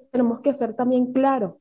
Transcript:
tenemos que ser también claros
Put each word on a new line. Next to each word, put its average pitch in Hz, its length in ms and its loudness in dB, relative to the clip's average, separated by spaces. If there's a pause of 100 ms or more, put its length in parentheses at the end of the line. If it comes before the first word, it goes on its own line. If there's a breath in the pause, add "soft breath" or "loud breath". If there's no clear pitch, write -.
(120)
tenemos 240 280 0
que 277 140 0
ser 226 200 -4
también 247 380 0
claros 262 480 0